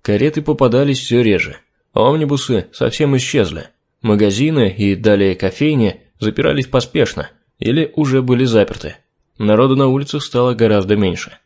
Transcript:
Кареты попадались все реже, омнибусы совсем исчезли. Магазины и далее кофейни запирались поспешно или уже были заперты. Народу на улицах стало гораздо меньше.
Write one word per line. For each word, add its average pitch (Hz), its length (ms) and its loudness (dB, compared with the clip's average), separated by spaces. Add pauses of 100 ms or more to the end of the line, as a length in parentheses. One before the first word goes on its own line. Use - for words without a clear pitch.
Кареты 143 420 0
попадались 139 580 0
все 120 220 0
реже, 95 340 0 (360)
омнибусы 135 800 0
совсем 139 440 0
исчезли. 113 540 -2 (300)
Магазины 107 760 0
и 101 180 0
далее 101 400 2
кофейни 117 680 -2 (180)
запирались 135 480 -2
поспешно - 640 -2 (280)
или 147 380 -2
уже 135 260 0
были 123 220 2
заперты. 104 500 0 (440)
Народу 110 360 4
на 135 140 2
улицах 135 340 -4
стало 123 320 -2
гораздо 104 400 2
меньше. 95 500 -2